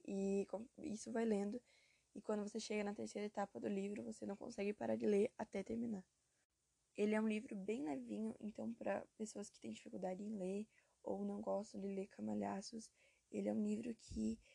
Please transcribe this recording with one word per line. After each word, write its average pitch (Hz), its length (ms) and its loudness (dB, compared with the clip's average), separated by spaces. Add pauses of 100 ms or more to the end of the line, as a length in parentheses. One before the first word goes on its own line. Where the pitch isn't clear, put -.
E 196 460 2
com, 214 160 -4 (120)
isso 220 340 -4
vai 226 120 2
lendo, 208 380 4 (500)
e - 80 -10
quando 208 220 2
você 208 160 -2
chega 214 240 0
na 202 100 0
terceira 214 340 -4
etapa 208 340 -2
do 226 80 0
livro, 202 340 0
você 220 240 -6
não 202 100 -2
consegue 208 360 -2
parar 220 240 2
de 226 100 2
ler 208 320 8
até - 240 -4
terminar. 226 420 -2 (920)
Ele 214 180 6
é 214 60 4
um 220 80 4
livro 214 260 0
bem 214 300 -2
levinho, 226 560 -2
então 220 340 -4
pra - 320 -2 (100)
pessoas 208 320 -6
que - 120 -20
têm 226 100 -6
dificuldade 202 540 -6
em 214 120 -4
ler, 196 300 -2 (380)
ou 202 200 0
não 202 160 -2
gostam 202 400 0
de 196 60 -2
ler 196 220 -2
camalhaços, 208 840 -2 (400)
ele 208 180 0
é 208 60 4
um 220 80 4
livro 214 320 0
que 220 420 -2 (180)